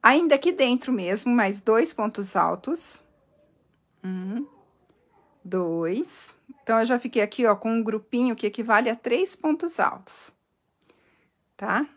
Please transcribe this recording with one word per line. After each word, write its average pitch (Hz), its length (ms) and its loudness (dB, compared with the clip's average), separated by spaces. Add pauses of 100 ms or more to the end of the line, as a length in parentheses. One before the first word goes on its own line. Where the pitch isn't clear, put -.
Ainda 294 340 6
aqui 339 160 2
dentro 254 420 0
mesmo, 208 400 -2
mais 202 260 2
dois 226 320 2
pontos 208 440 -6
altos. 175 640 -4 (1000)
Um, 190 420 -8 (1000)
dois. 175 920 -4 (260)
Então, 226 200 2
eu 220 40 2
já 240 140 0
fiquei 233 240 0
aqui, 226 240 0
ó, 208 80 6
com 226 160 -4
um 226 120 0
grupinho 226 520 -2
que 226 100 -8
equivale 226 460 0
a 233 40 -2
três 262 400 -2
pontos 320 440 -2
altos. - 520 -4 (1300)
Tá? 202 400 -2